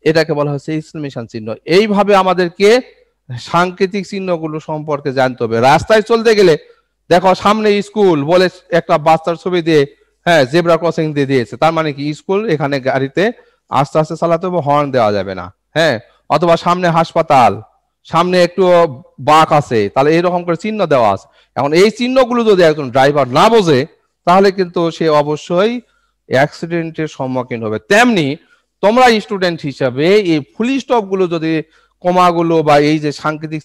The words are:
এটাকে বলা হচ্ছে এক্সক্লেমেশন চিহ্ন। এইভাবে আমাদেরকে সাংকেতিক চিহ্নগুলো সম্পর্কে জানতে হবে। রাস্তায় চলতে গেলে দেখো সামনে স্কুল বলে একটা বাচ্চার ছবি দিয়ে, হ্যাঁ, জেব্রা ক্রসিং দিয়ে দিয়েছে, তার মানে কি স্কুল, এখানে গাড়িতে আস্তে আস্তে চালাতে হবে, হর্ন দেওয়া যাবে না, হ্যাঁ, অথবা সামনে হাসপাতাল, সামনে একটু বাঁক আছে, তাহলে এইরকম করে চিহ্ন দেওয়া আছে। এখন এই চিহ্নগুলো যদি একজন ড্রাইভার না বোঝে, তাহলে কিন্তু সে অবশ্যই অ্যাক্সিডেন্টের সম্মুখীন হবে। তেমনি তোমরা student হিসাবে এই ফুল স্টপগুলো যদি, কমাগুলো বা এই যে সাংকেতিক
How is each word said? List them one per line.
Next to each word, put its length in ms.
এটাকে 280
বলা 180
হচ্ছে 260
এক্সক্লেমেশন 480
চিহ্ন। 300
এইভাবে 500
আমাদেরকে 540
সাংকেতিক 800
চিহ্নগুলো 520
সম্পর্কে 540
জানতে 300
হবে। 180
রাস্তায় 400
চলতে 340
গেলে 220
দেখো 260
সামনে 460
স্কুল 420
বলে 260
একটা 280
বাচ্চার 380
ছবি 260
দিয়ে, 200
হ্যাঁ, 200
জেব্রা 320
ক্রসিং 360
দিয়ে 120
দিয়েছে, 320
তার 160
মানে 200
কি 200
স্কুল, 360
এখানে 300
গাড়িতে 440
আস্তে 300
আস্তে 180
চালাতে 300
হবে, 120
হর্ন 320
দেওয়া 200
যাবে 240
না, 100
হ্যাঁ, 260
অথবা 280
সামনে 300
হাসপাতাল, 760
সামনে 400
একটু 200
বাঁক 320
আছে, 380
তাহলে 220
এইরকম 320
করে 140
চিহ্ন 280
দেওয়া 260
আছে। 160
এখন 180
এই 180
চিহ্নগুলো 520
যদি 200
একজন 280
ড্রাইভার 360
না 220
বোঝে, 360
তাহলে 260
কিন্তু 400
সে 180
অবশ্যই 720
অ্যাক্সিডেন্টের 760
সম্মুখীন 560
হবে। 160
তেমনি 480
তোমরা 240
student 420
হিসাবে 540
এই 240
ফুল 400
স্টপগুলো 480
যদি, 260
কমাগুলো 600
বা 160
এই 200
যে 120
সাংকেতিক 540